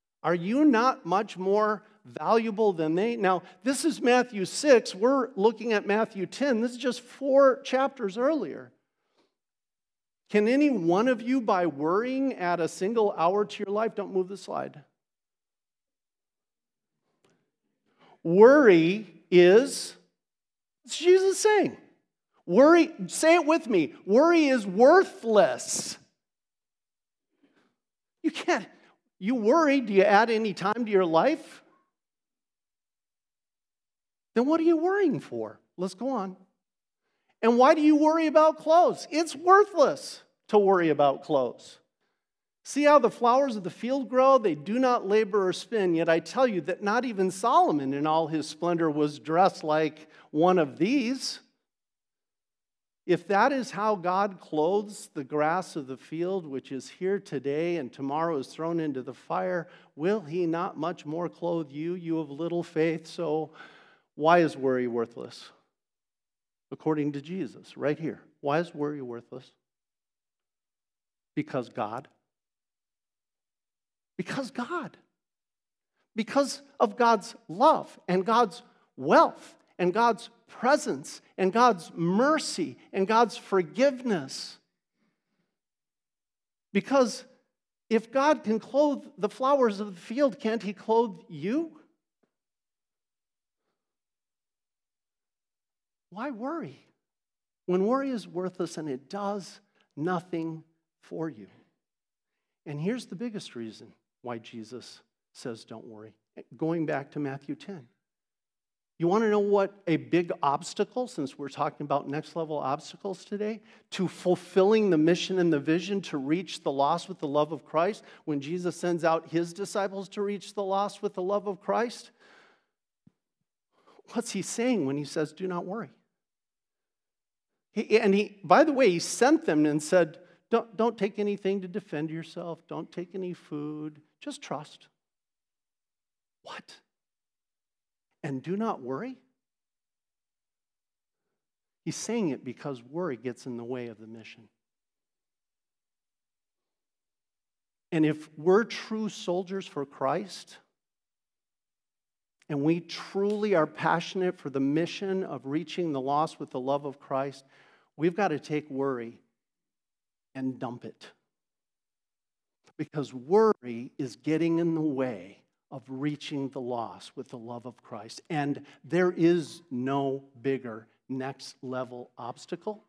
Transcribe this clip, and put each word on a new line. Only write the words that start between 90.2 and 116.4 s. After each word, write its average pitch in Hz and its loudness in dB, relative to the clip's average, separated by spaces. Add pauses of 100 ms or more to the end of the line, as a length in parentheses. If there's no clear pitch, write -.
can't 220 -2
he 202 -8
clothe 220 0 (120)
you? 214 -4 (4000)
Why 226 -10
worry 240 -10 (840)
when 185 2
worry 269 0
is 202 -8
worthless 175 -8
and 156 -8
it 131 -10
does 202 -8 (340)
nothing 165 -6 (340)
for 165 -10
you? 107 -18 (1160)
And 147 -10
here's 214 -6
the 202 -14
biggest 208 -12
reason 110 -16 (280)
why 120 -10
Jesus 110 -16 (340)
says, 113 -12
"Don't 110 -18
worry." 107 -20 (440)
Going 160 -2
back 143 -6
to 147 -10
Matthew 143 -10
ten. 156 -18 (1120)
You 165 2
want 208 2
to 220 2
know 208 2
what 202 0
a 165 2
big 165 -2 (120)
obstacle, 190 -4
since - -8
we're 139 -12
talking 151 -6
about 139 -2
next 147 -8
level 156 -6
obstacles 147 -8
today, 208 -8 (300)
to 185 -2
fulfilling 196 2
the 160 4
mission 175 2
and 175 4
the 147 2
vision 180 -2
to - -10
reach 156 -4